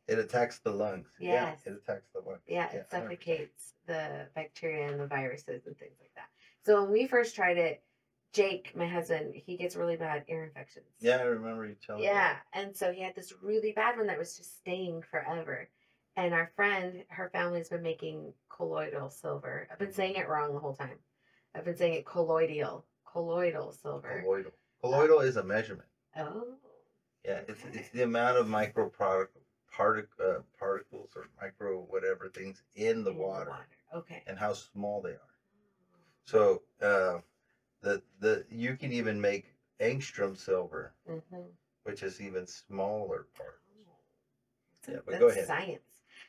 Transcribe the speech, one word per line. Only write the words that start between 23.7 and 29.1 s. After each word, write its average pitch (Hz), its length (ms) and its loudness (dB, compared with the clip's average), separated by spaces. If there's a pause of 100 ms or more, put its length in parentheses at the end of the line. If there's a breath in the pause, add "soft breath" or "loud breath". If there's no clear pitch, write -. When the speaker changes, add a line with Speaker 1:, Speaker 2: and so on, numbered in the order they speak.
Speaker 2:
silver. 127 520 -8
Speaker 1:
Colloidal. 95 280 0
Speaker 2:
Uh, - 360 -20
Speaker 1:
Colloidal 151 340 8
is 127 160 4
a 98 60 0
measurement. 104 440 -4 (280)
Speaker 2:
Oh. 214 400 -8 (720)
Speaker 1:
Yeah, 95 220 -2
it's, 107 180 -12
Speaker 2:
Okay. 107 140 -10
Speaker 1:
it's - 100 -12
the 123 140 0
amount 120 340 4
of 113 100 6
micro 107 420 0
product, 95 480 0 (380)